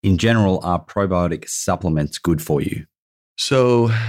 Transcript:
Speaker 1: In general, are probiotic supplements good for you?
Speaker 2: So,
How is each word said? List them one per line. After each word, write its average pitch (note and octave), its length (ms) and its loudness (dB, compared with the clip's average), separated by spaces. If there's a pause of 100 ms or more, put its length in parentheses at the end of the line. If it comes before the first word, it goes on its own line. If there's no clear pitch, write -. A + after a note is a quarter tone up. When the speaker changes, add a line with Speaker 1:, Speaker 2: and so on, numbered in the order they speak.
Speaker 1:
In F#2+ 160 2
general, G#2+ 460 2
are F2 200 -2
probiotic F2 640 -2
supplements E2 680 -2
good D#2+ 240 0
for D2 180 -2
you? - 280 -6 (500)
Speaker 2:
So, B2 540 2 (180)